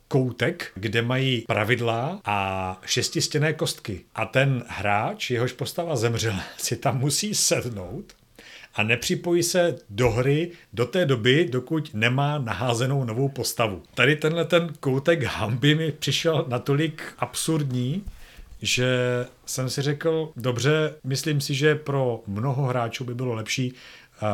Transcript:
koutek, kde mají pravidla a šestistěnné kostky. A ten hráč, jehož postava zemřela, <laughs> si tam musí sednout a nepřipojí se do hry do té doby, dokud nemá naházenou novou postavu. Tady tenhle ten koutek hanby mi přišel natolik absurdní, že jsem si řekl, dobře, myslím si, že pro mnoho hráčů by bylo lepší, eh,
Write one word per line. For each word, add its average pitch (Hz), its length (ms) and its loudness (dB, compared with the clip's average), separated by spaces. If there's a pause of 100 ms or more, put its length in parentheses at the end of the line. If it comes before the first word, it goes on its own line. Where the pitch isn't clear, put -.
koutek, 131 680 0
kde 110 260 -2
mají 127 460 0
pravidla 117 800 0
a 95 600 -2
šestistěnné 151 680 0
kostky. - 520 -6 (100)
A 110 100 -2
ten 131 420 2
hráč, 104 640 -2
jehož 123 220 0
postava 165 420 -4
zemřela, 113 540 0
<laughs> - 80 -18
si - 180 -4
tam 135 240 0
musí 151 360 0
sednout 117 800 -2 (600)
a 104 80 0
nepřipojí 165 600 0
se 175 320 2 (140)
do 110 220 2
hry 139 400 2 (220)
do 113 120 0
té 180 200 2
doby, 131 460 4
dokud 151 420 -4
nemá 131 440 2
naházenou 127 640 0
novou 123 260 0
postavu. 110 540 -2 (100)
Tady 131 220 4
tenhle 160 300 0
ten 165 340 2
koutek 139 440 2
hanby 117 520 2
mi 160 160 0
přišel 156 560 0
natolik 143 560 0 (140)
absurdní, 147 840 -2 (640)
že 123 600 2 (200)
jsem 131 240 -4
si 139 120 -2
řekl, 156 540 0
dobře, 131 680 2
myslím 139 380 0
si, 147 120 -2
že 147 220 4
pro 135 520 -2
mnoho 123 360 -2
hráčů 123 400 0
by 120 120 -6
bylo 127 180 -2
lepší, 123 400 -2
eh, - 600 -10